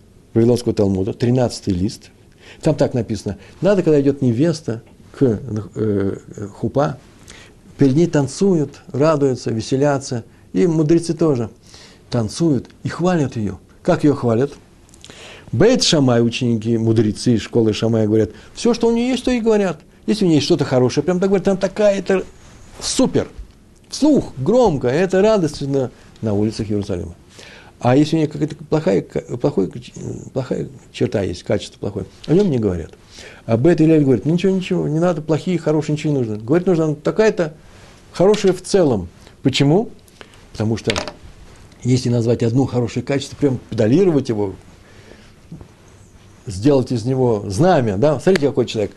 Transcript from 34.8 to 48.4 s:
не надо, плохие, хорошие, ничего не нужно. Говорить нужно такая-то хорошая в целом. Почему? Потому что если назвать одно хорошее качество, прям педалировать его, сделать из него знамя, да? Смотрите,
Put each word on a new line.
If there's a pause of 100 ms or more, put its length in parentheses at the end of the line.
не
надо,
плохие,
хорошие,
ничего
не
нужно.
Говорить
нужно
такая-то (580)
хорошая
в
целом. (340)
Почему? (600)
Потому
что (920)
если
назвать
одно
хорошее
качество,
прям (100)
педалировать
его, (1900)
сделать
из
него
знамя,
да?
Смотрите,